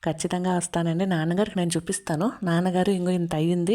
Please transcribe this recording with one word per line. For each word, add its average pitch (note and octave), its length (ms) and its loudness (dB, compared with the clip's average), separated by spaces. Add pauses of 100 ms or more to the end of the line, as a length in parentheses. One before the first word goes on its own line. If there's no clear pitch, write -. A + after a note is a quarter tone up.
ఖచ్చితంగా F3+ 520 0
వస్తానండి. E3+ 500 0
నాన్నగారికి F3+ 520 0
నేను F3 120 0
చూపిస్తాను, E3+ 640 -2 (100)
"నాన్నగారు, F3+ 480 2
ఇంకో F3+ 200 0
ఇంత F3 240 0
అయ్యింది, E3+ 400 2